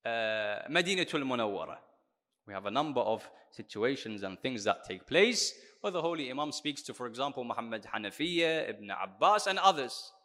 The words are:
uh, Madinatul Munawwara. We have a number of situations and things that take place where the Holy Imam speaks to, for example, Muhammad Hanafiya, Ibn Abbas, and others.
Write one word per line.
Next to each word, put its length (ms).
uh, 60
Madinatul 540
Munawwara. 540
We 60
have 120
a 60
number 300
of 280
situations 720
and 160
things 240
that 200
take 220
place 480
where 100
the 100
Holy 300
Imam 200
speaks 300
to, 120
for 120
example, 380
Muhammad 500
Hanafiya, 800
Ibn 180
Abbas, 580
and 120
others. 520